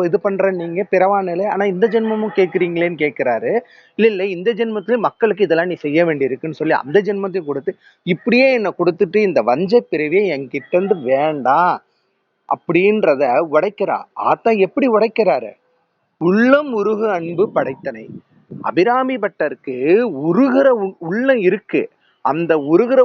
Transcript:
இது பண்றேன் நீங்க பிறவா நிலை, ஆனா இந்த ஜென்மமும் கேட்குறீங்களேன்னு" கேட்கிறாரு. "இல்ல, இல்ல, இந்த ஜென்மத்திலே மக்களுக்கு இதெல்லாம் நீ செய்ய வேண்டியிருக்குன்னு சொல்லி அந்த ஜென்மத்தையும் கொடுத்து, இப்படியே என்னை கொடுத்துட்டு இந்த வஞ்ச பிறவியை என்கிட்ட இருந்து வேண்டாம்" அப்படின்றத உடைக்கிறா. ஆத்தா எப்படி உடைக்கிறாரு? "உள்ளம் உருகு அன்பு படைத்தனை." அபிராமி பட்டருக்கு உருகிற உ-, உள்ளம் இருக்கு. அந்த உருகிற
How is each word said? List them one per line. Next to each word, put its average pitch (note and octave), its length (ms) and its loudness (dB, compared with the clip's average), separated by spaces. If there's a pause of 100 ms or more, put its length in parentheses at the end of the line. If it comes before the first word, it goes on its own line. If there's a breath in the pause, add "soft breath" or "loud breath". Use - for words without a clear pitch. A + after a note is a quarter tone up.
இது F3 180 0
பண்றேன் F#3+ 340 0
நீங்க E3+ 360 -6
பிறவா F#3+ 320 2
நிலை, F3+ 220 -4
ஆனா G3 200 -2
இந்த G3 220 0
ஜென்மமும் A3 480 -2
கேட்குறீங்களேன்னு" E3+ 760 0
கேட்கிறாரு. B2+ 480 -2 (360 soft breath)
"இல்ல, A3 160 4
இல்ல, F#3+ 140 -4
இந்த F#3+ 280 -4
ஜென்மத்திலே A3 440 -2
மக்களுக்கு G3+ 460 0
இதெல்லாம் E3 240 2
நீ F3 60 -4
செய்ய D#3 320 0
வேண்டியிருக்குன்னு C#3 460 -2
சொல்லி D#3 220 -2
அந்த D3 280 2
ஜென்மத்தையும் G3 440 -4
கொடுத்து, C#3+ 300 -6 (280 soft breath)
இப்படியே A#3+ 500 2
என்னை G#3 240 -2
கொடுத்துட்டு F3 400 0
இந்த F#3 240 2
வஞ்ச F3+ 500 2
பிறவியை D#3 480 0
என்கிட்ட C#3 320 -8
இருந்து F#3 300 0
வேண்டாம்" C#3+ 800 2 (640)
அப்படின்றத E3 1040 2
உடைக்கிறா. D#3 520 -2 (100)
ஆத்தா D3+ 380 0
எப்படி G#3+ 380 0
உடைக்கிறாரு? G3+ 640 0 (640)
"உள்ளம் B3 560 2
உருகு G#3+ 360 -2
அன்பு F3 460 -2
படைத்தனை." C3 520 -6 (540)
அபிராமி B3+ 540 0
பட்டருக்கு D#3 840 -2
உருகிற A#3+ 640 0
உ-, G3+ 320 0
உள்ளம் A#3 380 -2
இருக்கு. F3+ 520 -2 (320)
அந்த D#3+ 360 0
உருகிற G3+ 480 4